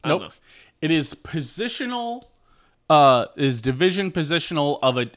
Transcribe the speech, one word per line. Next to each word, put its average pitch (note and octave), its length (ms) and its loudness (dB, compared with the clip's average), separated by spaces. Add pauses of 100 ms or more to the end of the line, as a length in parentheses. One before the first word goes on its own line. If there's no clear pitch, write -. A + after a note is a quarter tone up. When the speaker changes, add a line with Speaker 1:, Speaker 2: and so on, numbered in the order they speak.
Speaker 1:
I B2 40 -4
Speaker 2:
Nope. E3 120 0
Speaker 1:
don't E2 80 -14
know. - 60 -20 (480)
Speaker 2:
It D#3 80 0
is D#3+ 240 0
positional, A#3+ 1080 -8 (680)
uh, C#3 360 6 (100)
is C3+ 260 0
division F3+ 500 0
positional D3+ 720 -2
of B2+ 160 0
a, A#2+ 180 -2